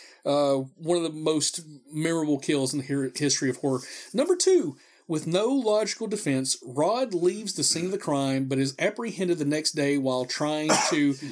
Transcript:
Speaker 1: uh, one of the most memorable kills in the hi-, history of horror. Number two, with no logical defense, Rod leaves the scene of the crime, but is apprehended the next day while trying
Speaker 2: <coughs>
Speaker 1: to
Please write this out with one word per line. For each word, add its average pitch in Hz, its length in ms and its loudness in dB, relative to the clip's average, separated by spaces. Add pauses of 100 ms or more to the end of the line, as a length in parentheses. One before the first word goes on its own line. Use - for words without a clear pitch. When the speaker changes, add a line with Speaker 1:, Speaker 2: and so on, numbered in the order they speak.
(260)
Speaker 1:
uh, 143 300 2 (220)
one 170 200 0
of 170 60 -2
the 160 60 -2 (100)
most 156 420 0 (300)
memorable 156 480 0
kills 135 340 0
in 143 60 -4
the 131 60 -6
hi-, 139 340 -2
history 139 300 0
of 123 80 -2
horror. 131 240 -2 (320)
Number 330 220 2
two, 330 420 4 (300)
with 156 200 -2
no 196 200 2
logical 220 600 0
defense, 135 480 0 (100)
Rod 196 480 0
leaves 196 420 0
the 151 80 -4
scene 165 220 0
of 185 60 -4
the 196 60 -2
crime, 135 480 0
but 135 140 0
is 135 200 0
apprehended 185 600 -2
the 147 60 -2
next 151 260 0
day 143 260 2
while 127 260 0
trying 151 460 -2 (100)
Speaker 2:
<coughs> - 120 0
Speaker 1:
to 143 240 2 (160)